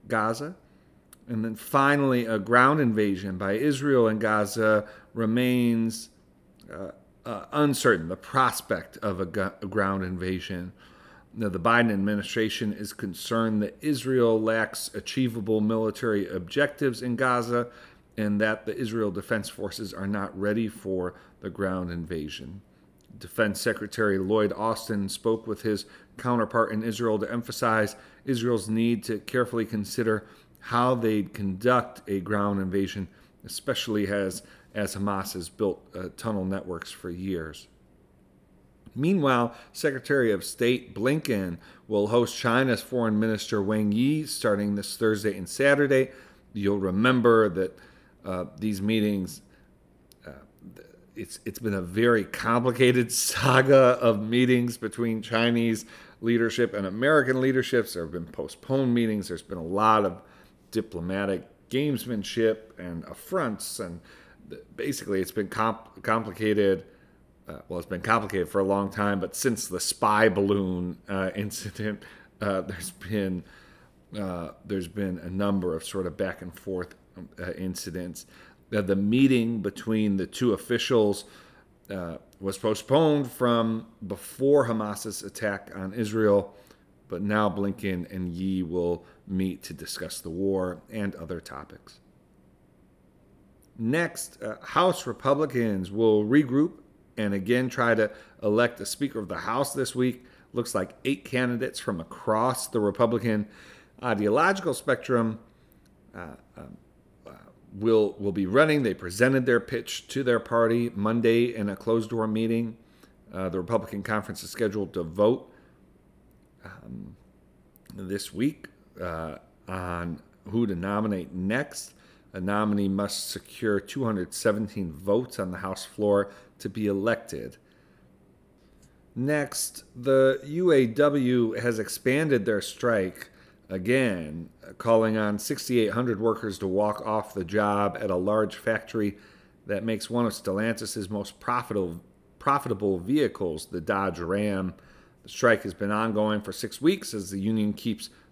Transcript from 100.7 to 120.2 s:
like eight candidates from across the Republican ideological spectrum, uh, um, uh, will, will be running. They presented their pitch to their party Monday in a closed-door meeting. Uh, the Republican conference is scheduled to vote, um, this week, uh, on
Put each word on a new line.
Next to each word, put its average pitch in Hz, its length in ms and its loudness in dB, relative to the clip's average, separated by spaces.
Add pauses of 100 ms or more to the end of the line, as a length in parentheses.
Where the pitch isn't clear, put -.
like 98 220 -2 (100)
eight 143 180 -2
candidates 127 560 -2
from 92 220 -4
across 113 640 -2
the 117 120 -2
Republican 107 680 2 (560)
ideological 131 680 2
spectrum, 117 640 0 (760)
uh, 85 200 -14 (220)
um, 73 200 -18 (500)
uh, - 40 -18 (400)
will, 107 480 4
will 101 120 -2
be 95 160 0
running. 147 340 4
They 101 140 0
presented 120 500 0
their 120 140 4
pitch - 480 -6
to 139 160 -4
their 120 160 2
party 117 560 2
Monday 113 600 2
in 104 140 -2
a 95 60 -4
closed-door 113 520 0
meeting. 113 500 0 (540)
Uh, 92 180 -4
the 92 100 -2
Republican 101 440 -2
conference 107 400 -4
is 98 60 -14
scheduled 104 440 -2
to 90 100 -4
vote, 101 480 2 (1160)
um, 62 500 -16 (800)
this 98 400 -8
week, - 340 -4 (320)
uh, 82 360 -6 (320)
on 87 520 -6 (300)